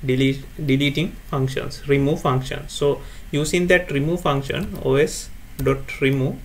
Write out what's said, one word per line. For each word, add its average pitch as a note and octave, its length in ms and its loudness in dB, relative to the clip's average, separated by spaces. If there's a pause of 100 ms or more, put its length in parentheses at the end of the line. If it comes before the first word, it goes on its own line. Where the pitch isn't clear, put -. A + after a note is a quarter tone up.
delete, C3+ 400 2 (200)
deleting C#3+ 460 2 (180)
functions, C3+ 600 -2
remove C#3 320 4
functions. C3 500 -2
So C#3+ 300 0 (300)
using E3 360 0
that F3+ 240 4
remove D3+ 300 0
function, D3+ 640 -2
O C3+ 100 4
S - 340 0 (280)
dot C3+ 420 -2
remove C3+ 460 2